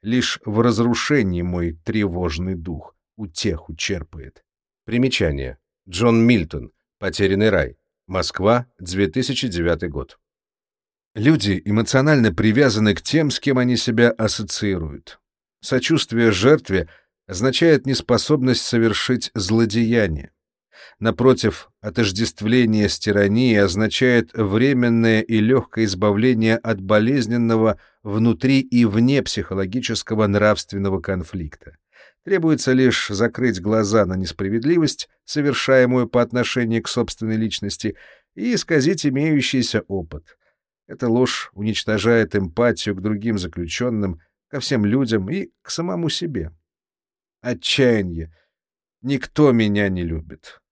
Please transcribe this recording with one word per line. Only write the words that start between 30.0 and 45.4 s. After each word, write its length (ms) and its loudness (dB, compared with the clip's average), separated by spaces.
нравственного 720 0
конфликта. 800 -8
Требуется 500 0
лишь 340 2
закрыть 540 -2
глаза 440 2
на 100 -4
несправедливость, 920 -2
совершаемую 840 2
по 140 2
отношению 640 -2
к 60 -10
собственной 480 -4
личности, 580 -6
и 180 -4
исказить 520 0
имеющийся 840 0
опыт. 500 -10
Эта 200 -6
ложь 460 0
уничтожает 840 0
эмпатию 600 -2
к 60 -12
другим 360 -4
заключенным, 840 -6
ко 100 -10
всем 260 0
людям 440 0
и 200 -6